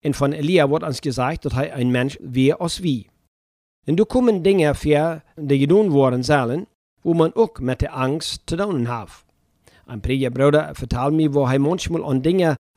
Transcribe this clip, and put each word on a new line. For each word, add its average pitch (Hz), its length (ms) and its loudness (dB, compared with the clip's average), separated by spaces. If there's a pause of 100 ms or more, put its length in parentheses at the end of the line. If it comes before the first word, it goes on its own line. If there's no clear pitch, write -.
Und 143 100 0
von 139 160 0
Elia 156 380 2
wird 151 140 -2
uns 143 180 -6
gesagt, 135 440 -4
dass 127 80 -4
er 139 200 -4
ein 123 180 -2
Mensch 127 300 -2
wie 131 320 2
als - 280 -6
wie. 135 280 -4 (800)
Und 165 120 0
da 214 60 4
kommen 226 380 0
Dinge 170 320 4
vor, 151 460 0 (160)
die 143 220 0
getan 180 320 4
worden 131 320 2
sollen, 139 440 0 (360)
wo 170 100 0
man 165 200 2
auch - 260 0
mit 127 220 -4
der 143 140 -4
Angst 139 520 -4
zu 165 100 -4
tun 175 300 -2
hat. 117 240 -10 (760)
Ein 107 160 -14
Predigerbruder 135 720 2
vertelt 127 380 -2
mir, 156 200 2
wo 139 120 2
er 131 140 2
manchmal 165 440 -2
an 135 180 -2
Dinge 165 360 2 (200)